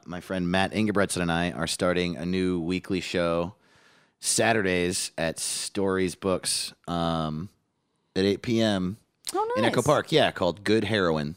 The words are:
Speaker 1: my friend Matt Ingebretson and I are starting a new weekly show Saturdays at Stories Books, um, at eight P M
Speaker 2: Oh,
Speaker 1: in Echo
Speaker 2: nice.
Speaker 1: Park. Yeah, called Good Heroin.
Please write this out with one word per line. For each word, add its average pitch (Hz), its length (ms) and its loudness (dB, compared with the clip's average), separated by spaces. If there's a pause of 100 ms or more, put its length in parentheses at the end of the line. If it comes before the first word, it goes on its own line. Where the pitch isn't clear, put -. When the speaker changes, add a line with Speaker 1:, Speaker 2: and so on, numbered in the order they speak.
Speaker 1:
my 90 140 -10
friend 90 280 -4
Matt 95 220 2
Ingebretson 98 500 0
and 85 100 0
I 85 200 0
are 76 160 -4
starting 87 500 0
a 80 80 -8
new 92 340 0
weekly 90 400 -2
show 85 540 0 (680)
Saturdays 95 1000 2
at 80 180 -2
Stories 95 800 -2
Books, - 580 -2 (140)
um, 82 640 -2 (680)
at 95 100 2
eight 98 160 2
P 113 180 0
M 101 380 0 (380)
Speaker 2:
Oh, 440 200 -2
Speaker 1:
in 523 100 2
Echo 117 160 0
Speaker 2:
nice. - 40 0
Speaker 1:
Park. 143 260 0
Yeah, 123 200 4
called 90 320 -2
Good 107 220 2
Heroin. 85 520 0